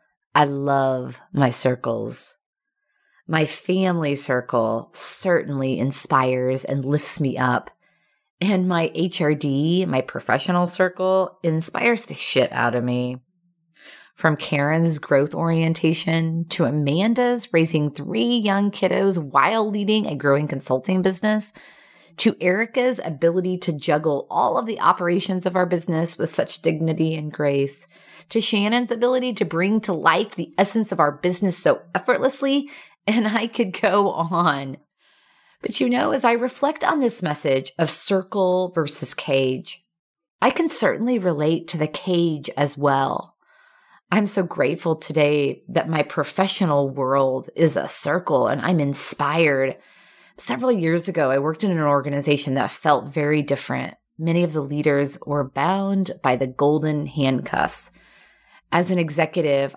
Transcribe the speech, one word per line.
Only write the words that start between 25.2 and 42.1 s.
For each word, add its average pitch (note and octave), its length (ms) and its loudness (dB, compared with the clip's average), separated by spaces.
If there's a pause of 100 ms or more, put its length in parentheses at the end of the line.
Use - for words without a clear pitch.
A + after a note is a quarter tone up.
of F3+ 100 -2
our F3+ 100 2
business E3 500 -2
with E3 120 -2
such - 340 -2
dignity D#3+ 540 0
and D3+ 160 -6
grace, C#3 560 -2 (400)
to A3+ 120 0
Shannon's A3 520 0
ability B3 400 0
to G3 120 -2
bring F#3 360 0
to G#3 120 -2
life E3+ 440 2
the - 200 -8
essence G3+ 360 0
of E3 80 0
our D3 100 4
business F3 480 -2
so - 240 2 (100)
effortlessly, C4+ 800 0 (380)
and A3 180 2
I A3 220 0
could G#3+ 240 -2
go G3 380 2
on. D#3+ 680 0 (840)
But - 200 -4
you B3+ 100 2
know, B3 220 0
as C4 120 0
I A#3 100 4
reflect B3+ 500 -2
on D#4 160 0
this - 200 0
message D3 600 0
of D#3 100 0
circle F#3 840 0
versus - 400 -4
cage, C3 720 -2 (580)
I A#3+ 100 4
can E4 180 0
certainly A#3 500 0
relate E3 500 0
to E3 100 -4
the D3+ 100 -2
cage E3+ 680 -2